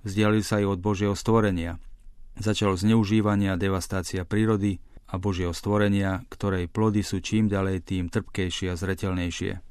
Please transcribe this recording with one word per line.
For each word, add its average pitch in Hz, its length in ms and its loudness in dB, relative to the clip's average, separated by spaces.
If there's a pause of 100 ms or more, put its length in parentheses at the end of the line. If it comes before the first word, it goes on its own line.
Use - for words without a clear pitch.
Vzdialil 107 400 2
sa 104 160 0
i 98 80 2
od 98 80 0
Božieho 101 400 0
stvorenia. 95 640 0 (560)
Začalo 101 400 2
zneužívanie 104 720 4
a 95 80 0
devastácia 95 640 -2
prírody 104 560 2 (320)
a 98 80 -4
Božieho 92 320 -2
stvorenia, 101 800 0
ktorej 92 400 -2
plody 107 320 2
sú 92 240 -4
čím 110 240 2
ďalej, 95 400 -2
tým 92 240 0
trpkejšie 92 560 -2
a 87 80 -4
zreteľnejšie. 92 760 -2 (180)